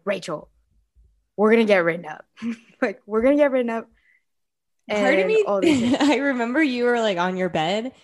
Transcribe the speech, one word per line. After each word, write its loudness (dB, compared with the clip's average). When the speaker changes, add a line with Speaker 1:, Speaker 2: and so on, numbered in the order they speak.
Speaker 1:
"Rachel, -8
we're 2
gonna 4
get 2
written -4
up. -18
<laughs> -10
Like, -6
we're -2
gonna 4
get 2
written -2
up." -8
Speaker 2:
Part 2
of 2
Speaker 1:
And 0
Speaker 2:
me, 2
Speaker 1:
all 0
these 2
things. 0
Speaker 2:
<laughs> 0
I 2
remember 0
you 0
were, 2
like, 0
on -2
your -2
bed, -4